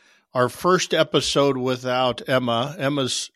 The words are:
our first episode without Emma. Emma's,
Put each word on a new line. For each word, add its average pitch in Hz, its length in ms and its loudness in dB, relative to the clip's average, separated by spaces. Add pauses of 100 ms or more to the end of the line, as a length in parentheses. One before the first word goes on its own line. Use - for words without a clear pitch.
(340)
our 123 140 2
first 175 460 0
episode 143 640 2
without 127 720 -2
Emma. 127 500 0
Emma's, 139 560 -2